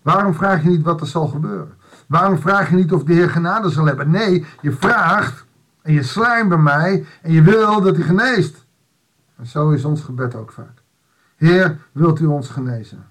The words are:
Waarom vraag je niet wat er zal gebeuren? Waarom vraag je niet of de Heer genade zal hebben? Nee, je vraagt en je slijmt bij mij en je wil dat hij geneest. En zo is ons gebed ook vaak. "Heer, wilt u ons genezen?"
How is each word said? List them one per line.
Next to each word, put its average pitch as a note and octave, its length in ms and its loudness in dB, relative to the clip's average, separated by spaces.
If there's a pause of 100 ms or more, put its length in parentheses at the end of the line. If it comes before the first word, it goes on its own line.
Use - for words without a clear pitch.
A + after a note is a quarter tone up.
Waarom F#3 320 0
vraag F3+ 300 -2
je F3 60 2
niet E3 140 2
wat E3 180 -2
er C#3+ 60 -8
zal D#3 200 -4
gebeuren? G#2 460 -8 (340)
Waarom F3+ 300 0
vraag F#3 320 0
je F3 60 2
niet F#3 180 2
of D3 100 -2
de E3 100 0
Heer E3+ 160 2
genade F3+ 400 -2
zal D3+ 160 -2
hebben? C#3+ 240 -2
Nee, F3+ 360 0 (160)
je C#3+ 100 -4
vraagt G3 760 -2 (360)
en D#3 120 0
je C#3+ 100 2
slijmt A3+ 460 0
bij F3 80 2
mij D#3 480 2 (160)
en E3 100 -4
je D#3+ 100 6
wil G#3 400 6
dat F#3 140 2
hij D#3 100 -2
geneest. G#3+ 600 0 (720)
En B2 80 -16
zo D3+ 240 -2
is C#3 160 0
ons D3+ 160 -4
gebed B2+ 340 -8
ook A2 160 -16
vaak. - 320 -20 (520)
"Heer, E3+ 420 2 (140)
wilt D#3 280 0
u E3 60 0
ons D3 240 -2
genezen?" A#2 600 -10